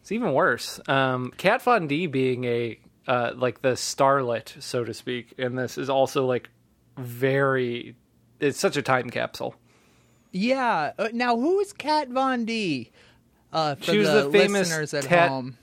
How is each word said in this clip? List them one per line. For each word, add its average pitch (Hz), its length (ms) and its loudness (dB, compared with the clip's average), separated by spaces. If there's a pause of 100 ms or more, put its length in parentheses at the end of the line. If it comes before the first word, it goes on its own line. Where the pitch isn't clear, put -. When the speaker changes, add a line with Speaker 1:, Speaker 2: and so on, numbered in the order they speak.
Speaker 1:
it's - 100 -12
even 214 220 -2
worse. 139 540 0
Um, 131 500 0
Kat 220 240 2
Von 214 260 2
D 160 200 -2
being 131 380 -2
a, 117 340 -4 (280)
uh, 123 280 0
like, 123 260 -2
the 127 120 2
starlet, 135 920 0
so 123 200 -4
to 113 100 -6
speak, 120 440 -10
in 127 180 -4
this 127 220 -6
is 135 120 -6
also, 135 360 2
like, 123 240 -2 (480)
very, 127 960 0 (440)
it's 143 200 0
such 160 180 0
a 139 40 0
time 123 300 0
capsule. 120 420 -6 (760)
Speaker 2:
Yeah. 214 680 0
Uh, 214 160 -2
now, 240 240 0
who 349 220 2
is 392 120 -2
Kat 302 380 -2
Von 254 360 0
D? 190 460 -2 (600)
Uh, 151 240 0
for - 80 -16
Speaker 1:
She 202 160 2
was 208 100 4
Speaker 2:
the 214 140 6
Speaker 1:
the - 80 -2
famous 196 380 4
Speaker 2:
listeners 156 260 -4
at 139 80 -2
Speaker 1:
tat-, 170 260 6
Speaker 2:
home. 131 340 -6